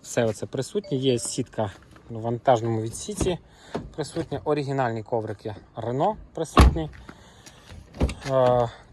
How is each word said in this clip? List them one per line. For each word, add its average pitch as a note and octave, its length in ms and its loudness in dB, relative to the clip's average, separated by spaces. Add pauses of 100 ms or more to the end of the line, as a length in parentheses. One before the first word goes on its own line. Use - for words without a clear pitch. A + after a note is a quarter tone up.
все - 220 -2
оце G#2+ 220 -2
присутнє. D3 520 -4
Є B2+ 200 2
сітка - 540 -4 (360)
в A2+ 120 -8
вантажному A#2 600 2
відсіці E3+ 560 -4 (560)
присутня, D3 500 -6
оригінальні C3+ 580 0
коврики G#2+ 520 -6 (220)
Renault C3+ 400 -2 (180)
присутні. D#3+ 560 4 (1400)
Е, B2 380 6 (240)